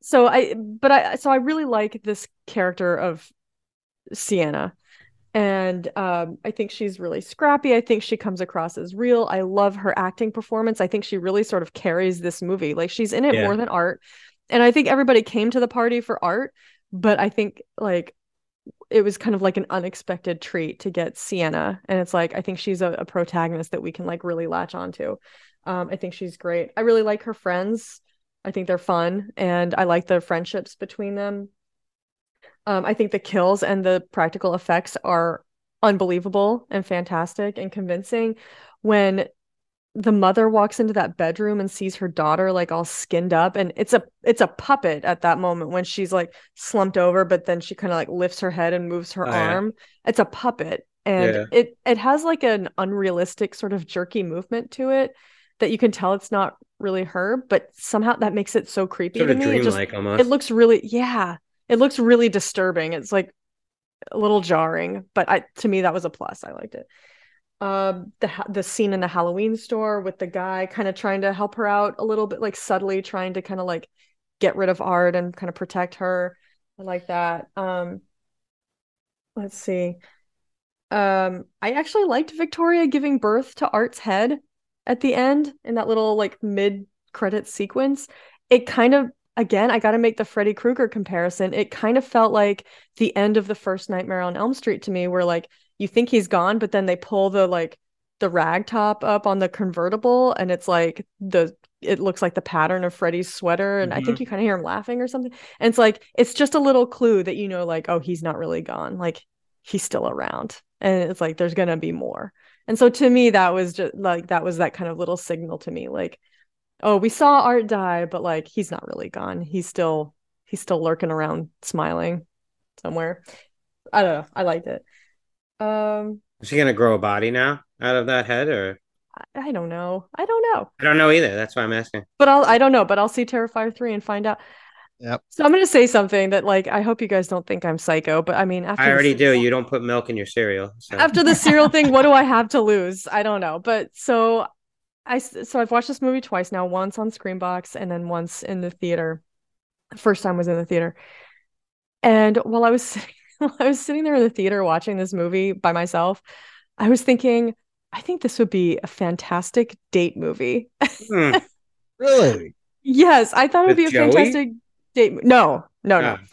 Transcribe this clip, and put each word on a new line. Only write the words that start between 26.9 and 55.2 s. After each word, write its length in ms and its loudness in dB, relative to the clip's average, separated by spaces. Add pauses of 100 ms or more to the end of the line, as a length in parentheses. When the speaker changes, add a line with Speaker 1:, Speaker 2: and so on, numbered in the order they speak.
Speaker 1:
like 220 -2
her 100 -8
friends. 680 -4 (420)
I 100 -10
think 140 -6
they're 120 0
fun, 580 -2
and 400 0
I 80 2
like 220 0
the 160 2
friendships 520 -6
between 400 -10
them. 360 -8 (1160)
Um, 200 -2
I 80 0
think 180 -2
the 60 -4
kills 440 0
and 220 -2
the 180 2 (100)
practical 420 -2
effects 500 -2
are 400 -2 (380)
unbelievable 880 0
and 160 -4
fantastic 720 -4
and 120 -8
convincing. 640 -4 (440)
When 460 4 (680)
the 180 2
mother 360 4
walks 320 2
into 140 0
that 240 -2
bedroom 420 -2
and 100 -4
sees 260 -8
her 120 -6
daughter, 420 0
like, 220 -2
all 140 -4
skinned 480 -2
up, 220 2
and 200 -2
it's 160 -2
a, 120 4 (180)
it's 180 2
a 60 6
puppet 580 -2
at 160 -2
that 180 2
moment 320 -4
when 140 -2
she's, 260 -6
like, 240 -2 (200)
slumped 420 -2
over, 300 4
but 180 0
then 160 -2
she 140 -12
kinda, 200 -4
like, 140 -4
lifts 320 -4
her 100 -2
head 220 -2
and 160 -4
moves 240 -8
her 160 -6
Speaker 2:
Oh, 40 -2
yeah. 220 0
Speaker 1:
arm. 200 -4 (320)
It's 120 0
a 60 4
puppet, 600 -6 (180)
and 300 0
Speaker 2:
Yeah. 160 -2
Speaker 1:
it, 340 2
it 140 2
has, 260 0
like, 180 0
an 360 0
unrealistic 760 -2
sort 200 -6
of 100 -6
jerky 380 -6
movement 500 -8
to 160 -4
it, 240 0 (480)